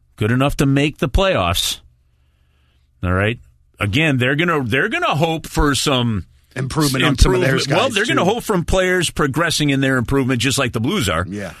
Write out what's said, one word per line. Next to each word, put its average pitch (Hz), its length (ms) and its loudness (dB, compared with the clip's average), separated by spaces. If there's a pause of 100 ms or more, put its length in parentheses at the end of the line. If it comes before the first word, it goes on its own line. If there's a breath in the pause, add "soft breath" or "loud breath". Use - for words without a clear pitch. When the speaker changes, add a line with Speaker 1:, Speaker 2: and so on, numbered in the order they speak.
(160)
Speaker 1:
good 107 160 0
enough 135 260 0
to 147 80 2
make 139 320 0
the 165 120 -2
playoffs. 123 720 0 (1200)
All 90 100 0
right. 104 260 0 (400)
Again, 135 380 2
they're 127 180 0
gonna, 160 280 0
they're 135 260 0
gonna 320 260 -2
hope 160 320 -2
for 147 280 0
some 120 500 0 (300)
Speaker 2:
Improvement 131 500 -2
on 131 120 2
some 127 180 6
of 123 60 2
their 131 100 2
Speaker 1:
improvement. 135 260 0
Well, 233 120 2
Speaker 2:
guys, 233 60 -4
Speaker 1:
they're 202 120 0
gonna 294 200 0
Speaker 2:
too. 202 60 2
Speaker 1:
hope 240 100 -4
from 185 220 0
players 185 460 0
progressing 151 580 0
in 139 100 2
their 135 180 2
improvement, 127 440 0
just 131 160 -2
like 131 160 -2
the 117 60 -4
Blues 139 280 -2
are. 85 200 -2
Speaker 2:
Yeah. 95 340 -10